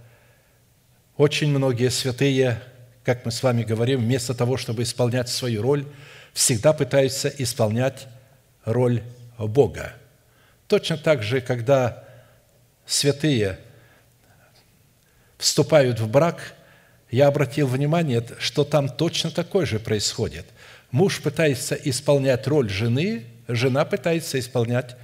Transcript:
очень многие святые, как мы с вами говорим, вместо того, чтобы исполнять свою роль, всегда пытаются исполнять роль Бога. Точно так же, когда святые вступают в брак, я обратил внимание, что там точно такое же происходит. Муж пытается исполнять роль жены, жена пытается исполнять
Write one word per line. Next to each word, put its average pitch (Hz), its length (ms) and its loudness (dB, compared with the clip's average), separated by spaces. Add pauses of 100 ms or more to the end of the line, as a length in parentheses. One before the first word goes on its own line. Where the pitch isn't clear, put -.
(1160)
очень 151 320 2
многие 131 420 2
святые, 131 720 0 (420)
как 123 200 -2
мы 117 80 -4
с - 100 -8
вами 120 220 2
говорим, 120 360 0
вместо 123 320 0
того, 123 240 -2
чтобы 120 280 -4
исполнять 123 440 -2
свою 117 320 -4
роль, 139 260 0 (460)
всегда - 400 2
пытаются 139 560 0
исполнять 120 800 -2 (560)
роль 120 380 2 (360)
Бога. 110 540 0 (760)
Точно 190 300 0
так 151 260 2
же, 120 180 -2
когда 123 640 0 (800)
святые 135 720 0 (1800)
вступают 131 640 2
в 110 100 -4
брак, 160 440 0 (560)
я 139 180 4
обратил 143 400 0
внимание, 143 560 0 (140)
что - 260 0
там 147 240 0
точно 165 420 -4
такое 170 360 -2
же 104 120 -2
происходит. 101 680 -4 (440)
Муж 170 320 0
пытается 147 520 0
исполнять 135 720 0
роль 131 220 2
жены, 127 560 -2 (240)
жена 123 360 0
пытается 165 540 -2
исполнять 120 640 -2